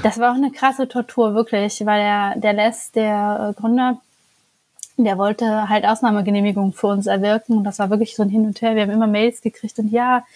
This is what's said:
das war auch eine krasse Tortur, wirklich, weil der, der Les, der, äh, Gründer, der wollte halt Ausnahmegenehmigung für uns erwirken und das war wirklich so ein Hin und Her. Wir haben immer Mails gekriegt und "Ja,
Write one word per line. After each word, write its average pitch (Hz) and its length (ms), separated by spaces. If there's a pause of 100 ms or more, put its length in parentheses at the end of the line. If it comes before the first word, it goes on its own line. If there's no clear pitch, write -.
das 214 160
war 240 140
auch 254 60
eine 277 140
krasse 262 360
Tortur, 233 480
wirklich, 208 500
weil 208 160
der, 208 380
der 208 140
Les, 220 400
der, 208 600
äh, - 80
Gründer, 247 380 (960)
der 208 220
wollte 214 520
halt 208 160
Ausnahmegenehmigung 202 880
für - 140
uns 202 200
erwirken 208 500
und 202 80
das 202 140
war 196 100
wirklich 214 260
so 214 80
ein 202 60
Hin 214 160
und 208 160
Her. 226 140
Wir 214 80
haben 202 80
immer 220 160
Mails 214 340
gekriegt - 380
und 214 100
"Ja, 240 360 (100)